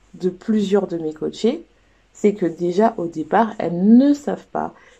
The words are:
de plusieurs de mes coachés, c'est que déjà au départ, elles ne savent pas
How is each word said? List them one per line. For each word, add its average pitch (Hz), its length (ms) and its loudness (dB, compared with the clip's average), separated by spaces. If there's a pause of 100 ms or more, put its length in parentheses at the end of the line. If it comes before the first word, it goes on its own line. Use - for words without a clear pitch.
(140)
de 175 160 -4
plusieurs 196 560 0
de 175 100 -8
mes 156 160 -6
coachés, 220 520 -4 (500)
c'est 202 200 0
que 185 120 -2
déjà 175 500 0
au 170 100 -6
départ, 175 520 -2
elles 180 400 4
ne 285 160 4
savent 196 320 -8
pas - 260 -8 (280)